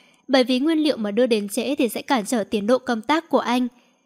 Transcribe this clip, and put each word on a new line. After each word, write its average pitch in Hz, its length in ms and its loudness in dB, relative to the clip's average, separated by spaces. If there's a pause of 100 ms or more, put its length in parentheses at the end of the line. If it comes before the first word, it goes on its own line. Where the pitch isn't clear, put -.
(280)
bởi 262 160 4
vì 254 160 0
nguyên 311 180 2
liệu 302 180 2
mà 214 140 -4
đưa 233 160 2
đến 208 220 0
trễ 247 260 -4
thì 269 140 0
sẽ 277 140 -8
cản 226 240 -2
trở 220 180 -2
tiến 202 220 -4
độ 247 120 4
công 233 240 -4
tác 320 260 -2
của 254 100 2
anh. 247 300 0 (380)